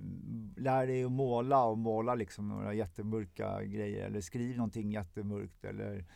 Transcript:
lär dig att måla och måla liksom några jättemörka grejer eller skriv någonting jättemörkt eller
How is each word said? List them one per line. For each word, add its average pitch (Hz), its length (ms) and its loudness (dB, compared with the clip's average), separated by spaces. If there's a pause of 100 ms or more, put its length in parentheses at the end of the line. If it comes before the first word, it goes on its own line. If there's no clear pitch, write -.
(560)
lär 131 300 4
dig 127 180 2
att 127 80 0
måla 127 520 6
och 110 140 4
måla 113 360 2
liksom 104 340 -2
några 104 260 -2
jättemörka 101 920 -2
grejer 101 420 -4
eller 104 140 -2
skriv 120 360 -4
någonting 107 340 0
jättemörkt 104 760 -4
eller 101 520 -6